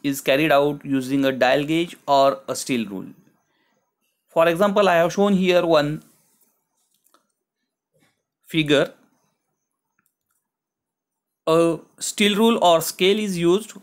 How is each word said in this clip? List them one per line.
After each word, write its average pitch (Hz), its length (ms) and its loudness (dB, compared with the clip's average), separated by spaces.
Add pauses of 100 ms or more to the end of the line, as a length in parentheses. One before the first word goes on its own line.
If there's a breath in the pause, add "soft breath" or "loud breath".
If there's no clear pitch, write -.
is 139 180 -6
carried 147 320 0
out 143 320 0
using 135 400 -2
a 135 80 0
dial 131 320 0
gauge 165 320 -4 (100)
or 139 420 2
a 131 60 -6
steel 117 340 -4
rule. 95 180 -12 (1200)
For 165 200 2
example, 196 400 0
I 175 80 2
have 170 160 2
shown 202 200 0
here 180 320 2
one 156 380 0 (2500)
figure. 151 460 0 (2500)
A 165 320 2 (200)
steel 208 380 -2
rule 226 260 2
or 170 180 4
scale 196 380 -2
is 196 200 -6
used 175 340 0 (100)